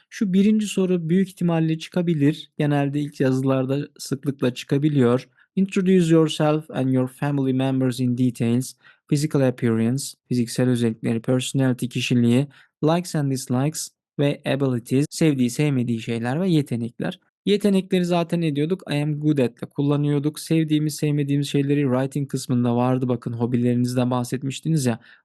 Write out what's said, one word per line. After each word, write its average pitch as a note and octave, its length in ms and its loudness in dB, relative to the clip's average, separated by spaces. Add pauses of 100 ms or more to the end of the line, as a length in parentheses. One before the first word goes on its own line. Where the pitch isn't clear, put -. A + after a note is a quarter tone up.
(100)
Şu G3 220 -2
birinci G#3 340 4
soru F3+ 420 -2
büyük F#3 200 2
ihtimalle E3 500 0
çıkabilir. D#3 800 0
Genelde C#3+ 420 0
ilk C#3+ 200 -6
yazılarda C3 680 0 (100)
sıklıkla C3 560 -4
çıkabiliyor. C#3 760 2 (280)
"Introduce F#3 580 2
yourself D#3 560 2
and C3 220 -2
your B2+ 160 2
family C#3 440 -2
members C3 480 0
in B2 180 0
details." B2 560 0 (340)
Physical C#3+ 400 2
appearance, A#2+ 560 0 (240)
fiziksel B2 400 0
özellikleri, A#2 540 -2
personality, B2+ 640 0
kişiliği, B2 600 2 (380)
likes F3 300 0
and C#3+ 180 -2
dislikes C3 560 -4 (300)
ve C#3+ 280 0
abilities, C3+ 640 0
sevdiği, C3+ 400 2
sevmediği B2 500 -2
şeyler A#2+ 400 -4
ve G3 80 -2
yetenekler. B2+ 720 -2 (260)
Yetenekleri F#3+ 580 2
zaten E3+ 360 0
ne D#3+ 160 -2
diyorduk? E3 340 -2
"I D3 120 -2
am D3 180 -2
good D3+ 180 2
at"'le A#2+ 300 -2
kullanıyorduk. D3 720 0
Sevdiğimiz, D3+ 540 0
sevmediğimiz C#3+ 540 0
şeyleri C#3+ 340 0
writing C3+ 480 -2
kısmında B2 460 0
vardı. B2+ 320 2
Bakın A#2+ 240 -4
hobilerinizden B2 800 0
bahsetmiştiniz C3+ 760 -2
ya. A#2 120 0 (260)